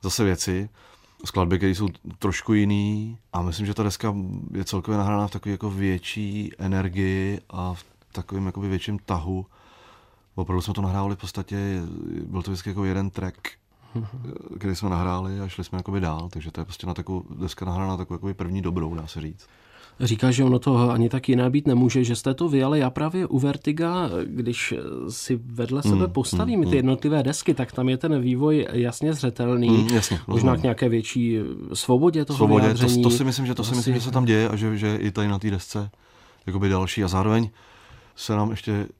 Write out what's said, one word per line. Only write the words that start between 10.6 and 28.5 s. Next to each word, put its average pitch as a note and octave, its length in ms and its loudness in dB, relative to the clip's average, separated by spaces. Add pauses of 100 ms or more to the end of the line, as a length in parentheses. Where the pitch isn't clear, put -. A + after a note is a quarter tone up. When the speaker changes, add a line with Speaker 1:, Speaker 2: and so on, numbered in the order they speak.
Speaker 1:
jsme G2+ 120 -4
to G2+ 80 -2
nahrávali G2 340 -2
v - 40 -16
podstatě, G2 600 -6 (460)
byl F2+ 140 -6
to G2 100 -6
vždycky F#2 180 -6
jako G2 160 -4
jeden G2 240 0
track, F#2 260 -8 (600)
Speaker 2:
Mhm. A2+ 120 -4 (500)
Speaker 1:
který F#2+ 180 -2
jsme G2 140 -4
nahráli F#2 500 -2
a G2 80 -6
šli F2+ 160 -8
jsme F#2 160 -8
jakoby G2 200 -4
dál, E2 320 -4
takže D#2+ 200 -10
to E2+ 100 -10
je E2 40 -6
prostě F2+ 220 -12
na F2+ 60 -4
takovou, F#2 300 -6 (160)
deska F#2 260 -6
nahraná F#2 320 -2
takovou F2 180 -6
jakoby G2 180 -6
první F#2 280 -4
dobrou, E2+ 340 -2
dá D#2 120 -10
se D#2 140 -10
říct. D#2+ 240 -12 (540)
Speaker 2:
Říkáš, B2 360 2
že C3+ 80 4
ono B2+ 160 6
to A#2+ 320 4
ani A#2+ 180 4
tak C3 200 -2
jiné B2 200 4
být D3 180 2
nemůže, B2 360 4
že A#2 120 2
jste C3+ 180 -2
to E3 160 0
vy, C#3 140 4
ale D3 160 2
já B2+ 100 2
právě E3 380 -2
u C#3 120 2
Vertiga, D3+ 680 0 (160)
když A#2+ 480 -4 (360)
si - 260 -4
vedle A#2+ 500 -4
Speaker 1:
Hmm, - 80 4
Speaker 2:
sebe F#2 140 4
postavím F3+ 520 0
Speaker 1:
hmm, D#3+ 40 4
Speaker 2:
ty D#3 60 2
Speaker 1:
hmm. D3 60 4
Speaker 2:
jednotlivé C3+ 480 2
desky, C#3+ 300 0
tak - 180 -2
tam C3 180 0
je C3 80 2
ten D3 240 0
vývoj C3 500 2